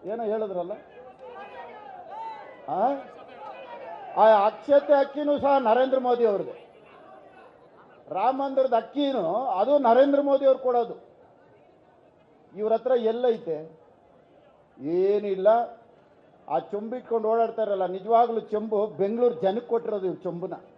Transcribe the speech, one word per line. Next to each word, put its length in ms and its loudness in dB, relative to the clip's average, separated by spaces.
ಏನೋ 200 -8
ಹೇಳಿದ್ರಲ್ಲ, 480 -4
ಆ? 140 -2
ಆ 300 6
ಅಕ್ಷತೆ 460 2
ಅಕ್ಕಿನೂ 460 0
ಸಹ 200 2
ನರೇಂದ್ರ 400 2
ಮೋದಿ 280 2
ಅವ್ರದ್ದು. 440 -4
ರಾಮ 300 0
ಮಂದಿರದ 280 0
ಅಕ್ಕಿನೂ 600 0
ಅದು 440 2
ನರೇಂದ್ರ 420 6
ಮೋದಿ 240 2
ಅವ್ರು 160 4
ಕೊಡೋದು. 500 -2
ಇವ್ರ 160 0
ಹತ್ರ 240 0
ಎಲ್ಲೈತೆ? 840 -2
ಏನಿಲ್ಲ. 680 0
ಆ 100 -2
ಚೊಂಬು 380 -8
ಇಟ್ಕೊಂಡು 320 -4
ಓಡಾಡ್ತಾರಲ್ಲ, 580 0
ನಿಜವಾಗ್ಲೂ 540 2
ಚೊಂಬು 460 -4
ಬೆಂಗಳೂರು 480 0
ಜನಕ್ಕೆ 320 -2
ಕೊಟ್ಟಿರೋದು 400 -4
ಇವ್ರು 160 -6
ಚೊಂಬುನ. 320 -8